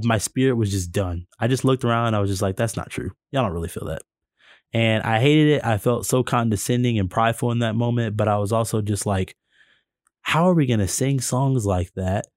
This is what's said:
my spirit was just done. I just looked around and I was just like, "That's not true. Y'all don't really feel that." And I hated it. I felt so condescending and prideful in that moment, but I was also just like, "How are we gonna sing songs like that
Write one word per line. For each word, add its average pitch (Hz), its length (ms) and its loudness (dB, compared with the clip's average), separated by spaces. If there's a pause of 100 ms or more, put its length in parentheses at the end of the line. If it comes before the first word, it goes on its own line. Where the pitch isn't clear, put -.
my 113 160 2
spirit 131 360 0
was 110 140 0
just 92 220 -2
done. 90 340 -4 (140)
I 113 80 0
just 127 180 0
looked 131 180 2
around 117 240 2
and 110 80 0
I 104 40 2
was 98 100 0
just 98 140 -2
like, 98 140 -2
"That's 113 200 -2
not - 140 -10
true. - 180 -8 (220)
Y'all 135 120 0
don't 95 100 -2
really 85 160 -6
feel - 180 -10
that." - 160 -8 (680)
And 113 300 2
I 110 180 0
hated 151 280 6
it. 147 180 2
I 113 140 0
felt 120 260 -2
so 127 160 2
condescending 120 760 0
and 95 100 0
prideful 117 420 0
in 117 80 -2
that 113 160 -2
moment, 117 400 0
but 107 120 0
I 104 100 2
was 101 140 -2
also 113 300 0
just 104 240 -4
like, 95 300 -2 (840)
"How 160 260 0
are 185 60 4
we 160 120 4
gonna 107 220 2
sing 135 320 0
songs 131 460 0
like 90 300 0
that 95 420 -2